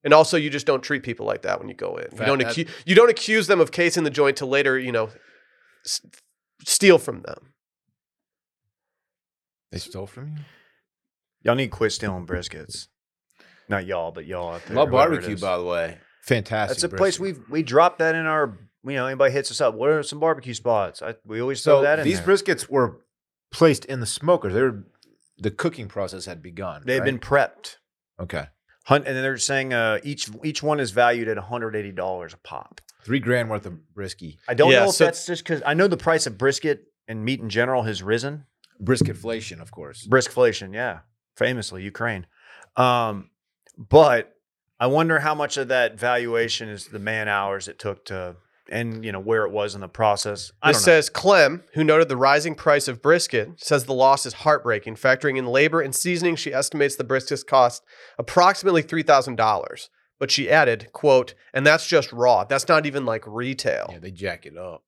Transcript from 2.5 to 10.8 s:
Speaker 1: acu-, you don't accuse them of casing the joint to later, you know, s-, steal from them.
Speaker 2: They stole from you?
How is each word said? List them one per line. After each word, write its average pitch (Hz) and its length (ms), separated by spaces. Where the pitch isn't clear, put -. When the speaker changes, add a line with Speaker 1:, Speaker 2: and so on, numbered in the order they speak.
Speaker 1:
acu-, 160 140
you 180 100
don't 233 140
accuse 220 380
them 196 140
of 160 120
casing 170 320
the 147 60
joint 139 280
to 143 80
later, 135 320
you 127 140
know, 110 160
s-, - 160
steal 185 340
from - 240
them. - 320
Speaker 2:
They 87 60
stole 98 280
from 131 220
you? 151 100